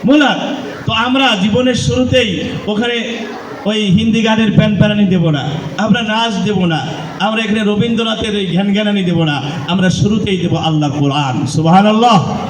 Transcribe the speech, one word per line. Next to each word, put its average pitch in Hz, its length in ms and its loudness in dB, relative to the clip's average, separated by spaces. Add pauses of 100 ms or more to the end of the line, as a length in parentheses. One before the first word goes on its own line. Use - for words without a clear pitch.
মূলা। 254 340 4 (460)
তো - 80 0
আমরা 247 480 2
জীবনের 240 340 2
শুরুতেই 240 680 0 (240)
ওখানে 226 500 -4 (480)
ওই 214 160 0
হিন্দি 220 400 2
গানের 220 300 2
প্যানপ্যানানি 208 540 2
দেব 175 240 2
না, 143 200 -2 (280)
আমরা 220 240 0
নাচ 220 440 -2
দেব 190 200 0
না, 156 220 -2 (320)
আমরা 220 240 -2
এখানে 220 200 0
রবীন্দ্রনাথের 220 720 -2
এই 196 120 -2
ঘ্যানঘ্যানানি 202 560 0
দেব 165 200 0
না, 143 180 -2 (260)
আমরা 180 220 2
শুরুতেই 208 480 0
দেব 160 180 -2
আল্লাহর 151 440 0
কোরআন। 139 460 0
সুবহানাল্লাহ। 190 920 4 (120)